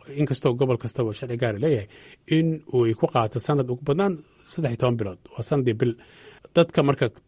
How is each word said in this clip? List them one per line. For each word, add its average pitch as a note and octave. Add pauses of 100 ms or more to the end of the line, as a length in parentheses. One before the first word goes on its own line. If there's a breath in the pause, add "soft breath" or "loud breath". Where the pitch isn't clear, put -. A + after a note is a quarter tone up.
(160)
inkastoo C#3
gobol B2+
kastaba A2+
sharci A#2+
gaar A#2
leeyahay, B2+ (400 loud breath)
in D#3+ (260)
uu A#2+
ku -
qaato A#2
sanad C#3
ugu B2
badnaan F3 (300)
saddex D3
iyo A#2
toban B2
bilood. F#2+ (120)
Waa A#2+
sanad C3+
iyo A2
bil. A#2+ (640 loud breath)
Dadka E3+
marka, C#3 (220)